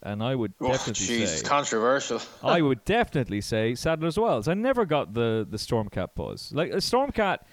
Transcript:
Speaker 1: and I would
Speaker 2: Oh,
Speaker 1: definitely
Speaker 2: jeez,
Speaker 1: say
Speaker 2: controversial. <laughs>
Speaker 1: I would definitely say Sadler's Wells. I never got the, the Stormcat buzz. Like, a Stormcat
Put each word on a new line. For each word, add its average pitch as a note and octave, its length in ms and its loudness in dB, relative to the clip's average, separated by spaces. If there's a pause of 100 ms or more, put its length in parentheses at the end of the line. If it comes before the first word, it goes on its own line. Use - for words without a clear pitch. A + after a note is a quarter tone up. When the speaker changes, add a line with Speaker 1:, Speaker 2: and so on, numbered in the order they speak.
Speaker 1:
and G#2 180 -6
I C3 140 0
would G#2+ 240 -2
Speaker 2:
Oh, C3+ 100 0
Speaker 1:
definitely A2+ 340 -2
Speaker 2:
jeez, A2+ 220 0
Speaker 1:
say D#2+ 180 -2
Speaker 2:
controversial. C3 760 2 (100)
<laughs> - 120 -20
Speaker 1:
I D#3+ 180 4
would C3+ 220 2
definitely D3 560 0
say A2+ 340 0
Sadler's D#3+ 460 -2
Wells. E3+ 260 2
I E3 80 2
never A#3+ 300 2
got C#3 300 0
the, A2+ 360 2
the G#2+ 60 -4
Stormcat G#2 580 -2
buzz. A#1+ 400 -8
Like, D3+ 160 -2
a - 60 -2
Stormcat A#3 600 2 (140)